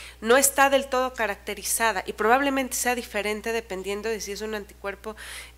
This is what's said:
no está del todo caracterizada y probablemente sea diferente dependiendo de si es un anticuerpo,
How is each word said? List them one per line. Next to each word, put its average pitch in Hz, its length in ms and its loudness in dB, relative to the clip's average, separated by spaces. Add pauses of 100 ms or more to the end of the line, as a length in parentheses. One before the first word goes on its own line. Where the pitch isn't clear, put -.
(200)
no 226 160 6
está 277 340 6
del 269 180 2
todo 254 260 -2
caracterizada 202 920 -2
y 208 60 -6
probablemente 262 640 2
sea 247 180 0
diferente 214 560 -4
dependiendo 202 580 -4
de 220 120 -4
si 180 100 -8
es 202 100 -8
un 214 140 -6
anticuerpo, 202 600 -10 (420)